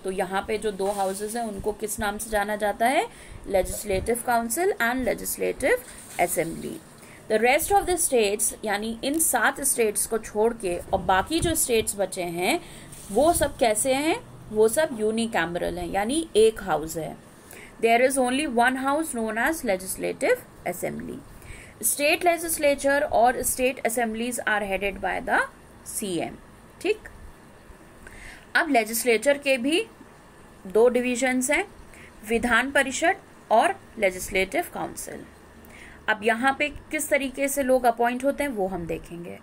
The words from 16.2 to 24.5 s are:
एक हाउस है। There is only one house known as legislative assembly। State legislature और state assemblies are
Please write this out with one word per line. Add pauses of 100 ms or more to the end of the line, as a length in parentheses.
एक
हाउस
है। (680)
There
is
only
one
house
known
as (100)
legislative (320)
assembly। (680)
State
legislature
और
state
assemblies
are